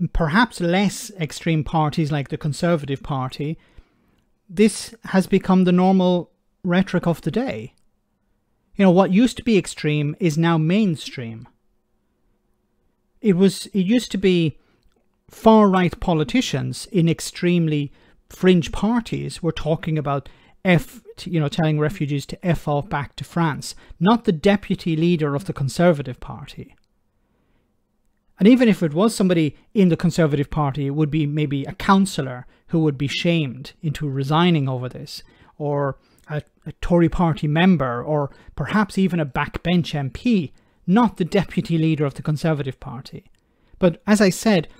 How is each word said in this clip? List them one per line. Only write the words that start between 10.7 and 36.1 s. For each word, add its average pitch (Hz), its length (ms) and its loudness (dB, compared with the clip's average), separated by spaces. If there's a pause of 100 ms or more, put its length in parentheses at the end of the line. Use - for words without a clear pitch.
It 196 160 2
was, 190 300 2
it 190 180 -2
used 226 260 0
to 214 60 -4
be 180 400 0 (760)
far-right 196 680 4
politicians 151 840 -2
in 170 200 2
extremely 160 840 -2 (360)
fringe 180 440 2
parties 196 680 -4
were 160 120 -2
talking 156 440 -4
about 139 300 -4 (380)
F, 180 380 0 (200)
you 170 160 -4
know, 147 80 0
telling 156 320 0
refugees 147 460 -4
to - 200 -12
F 170 220 -2
off 143 220 -2
back 143 260 -8
to - 80 -14
France, 165 520 -4 (220)
not 226 280 2
the - 80 2
deputy 180 640 -2
leader 156 380 0
of 139 100 -6
the 156 80 -8
Conservative 143 640 0
Party. - 560 -18 (1600)
And 190 120 6
even 247 180 6
if 190 160 2
it 147 100 -2
was 214 220 0
somebody 170 400 0 (180)
in 190 140 4
the 165 80 2
Conservative 151 540 0
Party, 143 380 -2
it - 20 -4
would 147 200 -2
be 151 160 -2
maybe 147 380 -4
a - 80 -8
councillor 151 760 0 (220)
who 170 120 0
would 151 180 0
be 139 100 -4
shamed 143 640 -4 (100)
into 151 280 -6
resigning 147 580 0
over 127 220 -6
this, - 340 -16 (340)
or 143 400 -4 (320)